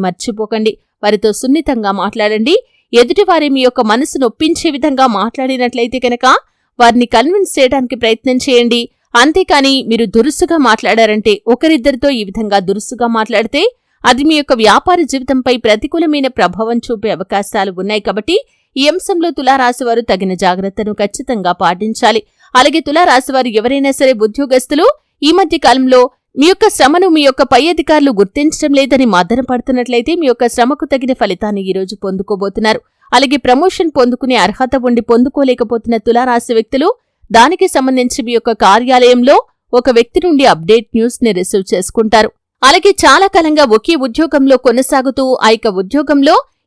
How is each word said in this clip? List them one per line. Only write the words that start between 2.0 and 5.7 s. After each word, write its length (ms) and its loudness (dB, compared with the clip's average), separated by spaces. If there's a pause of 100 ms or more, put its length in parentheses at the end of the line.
మాట్లాడండి. 540 -2 (380)
ఎదుటివారే 640 2
మీ 120 0
యొక్క 140 -2 (100)
మనసు 320 -2
నొప్పించే 520 -2
విధంగా 300 0 (140)
మాట్లాడినట్లయితే 880 -4